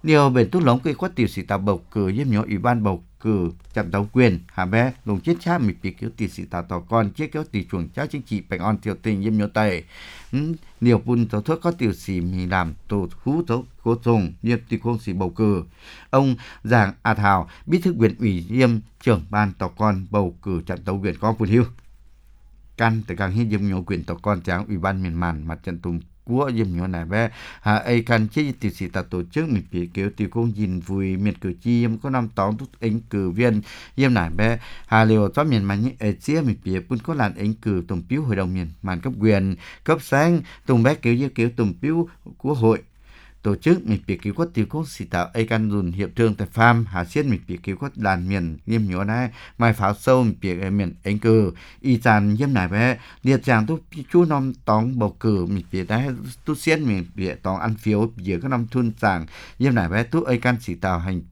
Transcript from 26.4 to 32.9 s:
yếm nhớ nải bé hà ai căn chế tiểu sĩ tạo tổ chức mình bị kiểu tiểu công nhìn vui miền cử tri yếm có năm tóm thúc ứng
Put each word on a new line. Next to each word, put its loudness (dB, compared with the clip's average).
yếm 0
nhớ -4
nải -6
bé 0
hà 2
ai 2
căn 2
chế -2
tiểu -2
sĩ -8
tạo -4
tổ -4
chức -4
mình 0
bị -4
kiểu -2
tiểu -4
công -2
nhìn -2
vui -2
miền 0
cử -6
tri 2
yếm 0
có -8
năm -2
tóm 0
thúc -12
ứng -2